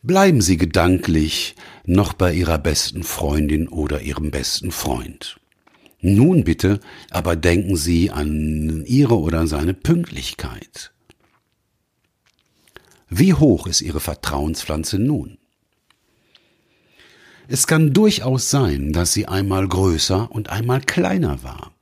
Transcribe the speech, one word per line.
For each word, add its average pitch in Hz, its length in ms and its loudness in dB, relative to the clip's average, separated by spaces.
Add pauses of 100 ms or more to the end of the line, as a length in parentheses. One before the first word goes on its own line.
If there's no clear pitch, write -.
Bleiben 175 380 4
Sie 87 160 4
gedanklich 85 960 0 (300)
noch 95 280 2
bei 90 200 0
Ihrer 82 240 0
besten 78 460 -4
Freundin 76 640 -2
oder 73 340 -4
Ihrem 73 300 -6
besten - 400 -6
Freund. - 680 -8 (600)
Nun 113 440 6
bitte, 92 360 0 (320)
aber 85 240 -2
denken 87 420 2
Sie 85 320 2
an 76 760 -2
ihre 120 320 4
oder 82 260 0
seine 78 300 -2
Pünktlichkeit. - 1160 -6 (2250)
Wie 151 260 4
hoch 135 320 4
ist - 140 -2
Ihre 78 180 -6
Vertrauenspflanze 78 960 -6
nun? 120 400 -2 (2000)
Es - 200 -2
kann 156 260 4
durchaus 135 560 2
sein, 76 440 0
dass 87 200 0
sie - 140 -2
einmal 98 400 -2
größer 92 640 0
und 110 180 -8
einmal 123 320 -2
kleiner 175 600 -2
war. - 380 -16